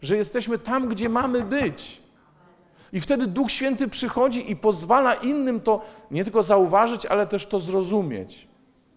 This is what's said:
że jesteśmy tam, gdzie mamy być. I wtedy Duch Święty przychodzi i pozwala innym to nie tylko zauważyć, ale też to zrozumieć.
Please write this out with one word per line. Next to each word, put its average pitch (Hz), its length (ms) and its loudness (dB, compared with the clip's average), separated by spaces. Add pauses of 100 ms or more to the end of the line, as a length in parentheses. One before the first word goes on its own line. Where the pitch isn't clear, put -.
że 165 160 0
jesteśmy 220 400 -2
tam, 254 300 -2
gdzie 226 220 -2
mamy 247 320 0
być. 214 600 -4 (920)
I 185 80 -4
wtedy 254 260 0
Duch 214 240 -2
Święty 262 360 -2
przychodzi 240 640 -2
i 185 40 -4
pozwala 214 580 2
innym 254 480 0
to 214 240 0 (260)
nie 165 120 -2
tylko 208 200 2
zauważyć, 196 600 4
ale 202 220 2
też 196 180 -4
to 202 140 -2
zrozumieć. 180 880 -4 (500)